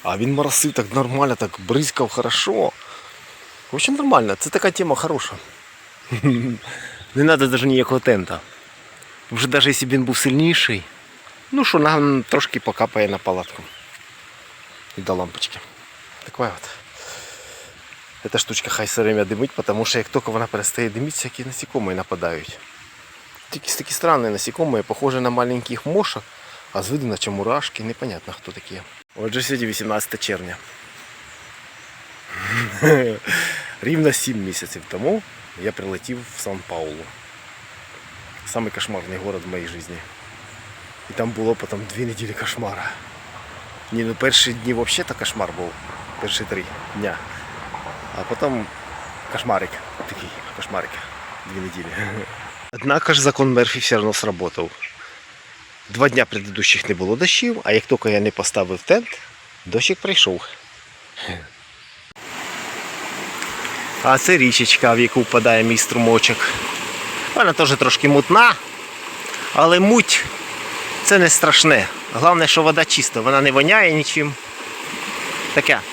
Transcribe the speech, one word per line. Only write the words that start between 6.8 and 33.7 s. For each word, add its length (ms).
Не 80
надо 240
даже 200
ніякого 320
тента. 400
Вже 160
даже 220
якщо 160
б 40
він 140
був 140
сильніший, 640
ну 140
що, 140
нам 500
трошки 300
покапає 480
на 100
палатку. 460
І 40
до 120
лампочки. 460
Така 200
от. 260
Эта 60
штучка 320
хай 160
все 160
время 240
димить, 260
потому 340
що 120
як 120
тільки 220
вона 160
перестає 420
димити, 220
всякі 340
насікомі 480
нападають. 680
Такі, 280
такі 160
странні 360
насікомі, 520
похожі 380
на 100
маленьких 560
мошок, 380
а 100
з 60
виду 180
наче 240
мурашки, 520
непонятно, 500
хто 180
такі. 300
Отже, 260
сьогодні 260
вісімнадцяте 500
червня. 380
<laughs> 340